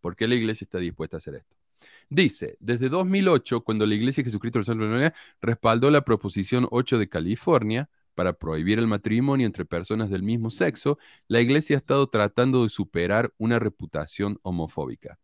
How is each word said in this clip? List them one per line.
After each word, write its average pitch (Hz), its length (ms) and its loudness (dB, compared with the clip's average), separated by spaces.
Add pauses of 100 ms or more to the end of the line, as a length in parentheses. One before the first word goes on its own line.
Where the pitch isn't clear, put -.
¿Por 87 160 -8
qué 113 120 -2
la 123 60 4
iglesia 110 320 -2
está - 120 -8
dispuesta 85 380 -8
a - 20 -8
hacer 71 180 -14
esto? - 200 -20 (520)
Dice, - 520 0
"Desde 120 280 -2
dos 180 180 0
mil 190 220 2
ocho, 123 340 2
cuando 107 240 0
la 107 80 2
Iglesia 123 280 0
de 120 40 -2
Jesucristo 117 320 -4
de - 20 0
los 95 60 -4
Santos 110 200 -2
de 107 40 -2
la 113 60 0
Gloria 147 180 0 (260)
respaldó 117 500 2
la 147 140 6
Proposición 107 640 0
ocho 123 280 0
de 101 100 0
California 110 800 0 (240)
para 90 200 0
prohibir 82 440 -2
el 117 80 0
matrimonio 117 600 0
entre 95 200 -4
personas 104 440 -4
del 92 120 -2
mismo 113 280 -2
sexo, 147 480 -2 (300)
la 120 120 4
iglesia 139 360 2
ha - 20 2
estado 139 300 2
tratando 123 540 2
de 107 80 2
superar 98 680 -2
una 117 200 2
reputación 98 840 -4
homofóbica. 80 800 -6